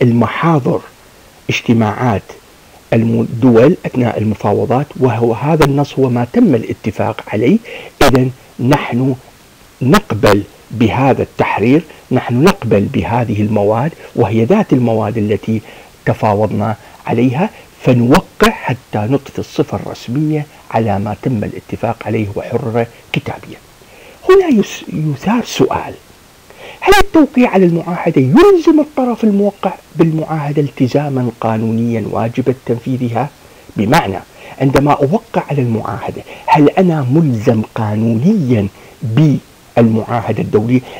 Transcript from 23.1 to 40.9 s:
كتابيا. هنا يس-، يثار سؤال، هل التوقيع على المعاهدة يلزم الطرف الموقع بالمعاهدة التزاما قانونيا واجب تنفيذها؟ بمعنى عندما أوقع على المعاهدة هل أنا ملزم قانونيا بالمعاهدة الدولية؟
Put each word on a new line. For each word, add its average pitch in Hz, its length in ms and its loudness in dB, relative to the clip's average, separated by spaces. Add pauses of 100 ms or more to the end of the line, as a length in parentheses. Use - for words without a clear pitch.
كتابيا. - 440 -10 (720)
هنا 381 180 6
يس-، - 360 0 (100)
يثار 156 520 -2
سؤال، - 480 -4 (840)
هل 381 180 2
التوقيع 254 520 2
على 190 160 2
المعاهدة 170 560 0
يلزم 311 580 6
الطرف 247 440 -2
الموقع 202 500 0 (220)
بالمعاهدة 156 680 -2
التزاما 135 680 -2 (100)
قانونيا 113 720 -2
واجب 120 440 -2 (100)
تنفيذها؟ 123 640 -4 (480)
بمعنى 104 420 0 (420)
عندما 139 300 2
أوقع - 580 -2
على 135 120 -2
المعاهدة 107 600 -6 (240)
هل 143 240 4
أنا 160 420 2
ملزم 123 500 2 (140)
قانونيا 113 920 0 (340)
بالمعاهدة 113 1400 0
الدولية؟ 117 400 0 (180)